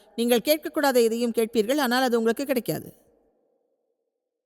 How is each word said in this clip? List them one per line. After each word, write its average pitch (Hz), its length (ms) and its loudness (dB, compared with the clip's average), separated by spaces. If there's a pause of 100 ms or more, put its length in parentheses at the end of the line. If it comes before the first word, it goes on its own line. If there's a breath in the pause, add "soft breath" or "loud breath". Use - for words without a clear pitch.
(160 soft breath)
நீங்கள் 240 240 2
கேட்கக்கூடாத 302 560 0
எதையும் 233 360 2
கேட்பீர்கள், 226 460 0
ஆனால் 262 260 0
அது 240 120 0
உங்களுக்கு 226 300 0
கிடைக்காது. 214 480 -4 (1500)